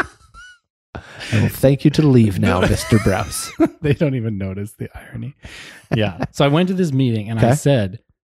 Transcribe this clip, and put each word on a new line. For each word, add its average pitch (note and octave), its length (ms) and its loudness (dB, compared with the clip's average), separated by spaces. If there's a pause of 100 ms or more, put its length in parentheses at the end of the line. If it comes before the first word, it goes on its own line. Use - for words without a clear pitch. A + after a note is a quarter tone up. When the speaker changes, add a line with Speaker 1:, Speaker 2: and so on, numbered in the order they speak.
(1300)
Speaker 1:
Well, G#2 160 2
thank C3+ 360 0
you D3+ 80 6
to D#3 140 2
leave A2+ 320 4
now, F#2 220 2
Speaker 2:
<laughs> - 80 2
Speaker 1:
Mister G#2+ 300 2
Browse. G2 520 -4 (300)
Speaker 2:
They D3 140 0
don't C#3+ 220 -2
even A2+ 200 -4
notice G2 360 -8
the - 220 -12
irony. A#2+ 400 -14 (600)
Yeah. G2+ 360 -2
So - 140 0
I C#3 40 4
went E3+ 200 2
to G3 60 -2
this F3+ 180 -2
meeting A#2 380 0
and A2+ 80 -4
I A2+ 80 4
Speaker 1:
Okay. B2 80 4
Speaker 2:
said, A2+ 460 0 (380)